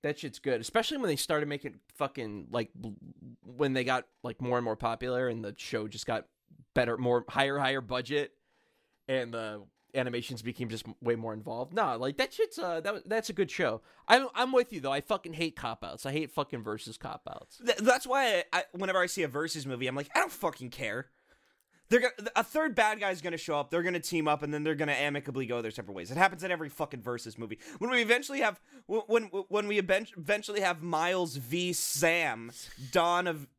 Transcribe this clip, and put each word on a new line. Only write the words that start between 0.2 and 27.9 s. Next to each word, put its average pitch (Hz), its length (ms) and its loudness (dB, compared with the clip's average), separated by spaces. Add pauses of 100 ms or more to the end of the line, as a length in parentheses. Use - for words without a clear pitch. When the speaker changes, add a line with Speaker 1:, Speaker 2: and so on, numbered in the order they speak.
Speaker 1:
good, 123 220 0
especially 226 360 0
when 247 100 0
they 151 80 2
started 151 340 0
making 143 300 -8 (160)
fucking, 107 560 -6
like, 117 240 0
bl-, 113 160 -10 (500)
when 131 320 0
they 131 100 2
got, 127 220 0 (180)
like, 120 160 -8
more 123 180 0
and 123 60 0
more 110 140 -2
popular 123 500 0
and 113 160 -4
the 104 140 -8
show 110 320 -4
just 107 160 -10
got 113 220 -2 (480)
better, 120 220 4
more, 120 300 4
higher, 139 300 2
higher 135 240 2
budget, 127 520 -2 (760)
and 123 260 -2
the 107 300 -6 (320)
animations 123 460 -2
became 120 280 -4
just 110 180 -6
m-, 113 140 -12
way 120 140 4
more 113 180 -6
involved. 113 400 -6
Nah, 190 220 2
like, 139 220 -2
that 269 140 0
shit's, 440 280 -2
uh, 170 220 -2
that, 196 280 -4
that's 220 220 0
a - 20 -6
good 185 160 0
show. 117 320 0 (260)
I'm, 254 280 8
I'm 254 160 2
with 247 200 6
you, 185 80 -8
though. 135 120 -2
I 143 100 2
fucking 180 320 -4
hate 160 220 -2
cop-outs. - 500 -8
I 135 60 -4
hate 151 180 -2
fucking 139 320 -4
versus 107 360 -8
cop-outs. - 680 -12
Speaker 2:
Th-, 240 140 2
that's 247 260 6
why 254 300 2
I, 175 80 2 (100)
I, 180 100 2 (100)
whenever 185 260 0
I 180 80 4
see 175 160 -2
a 151 40 2
versus 147 380 -4
movie, 127 220 -4
I'm 127 80 -2
like, 143 180 -6
"I 302 60 4
don't 349 120 2
fucking 139 380 -4
care." 120 400 -6 (760)
They're 240 120 6
gonna, 240 360 0
a 220 80 6
third 311 300 0
bad 214 260 4
guy's 190 220 0
gonna 170 160 -4
show 156 220 0
up. 143 100 -2
They're 170 140 2
gonna 175 160 0
team 160 280 0
up, 151 140 4
and 147 100 -4
then 151 120 -2
they're 156 100 2
gonna 147 180 0
amicably 139 540 0
go 120 160 -2
their 113 80 -2
separate 104 240 -10
ways. 92 160 -8
It 131 80 -4
happens 185 260 4
in 190 60 -4
every 160 180 -2
fucking 135 360 -6
versus 117 340 -6
movie. 110 220 -8 (180)
When 240 140 -2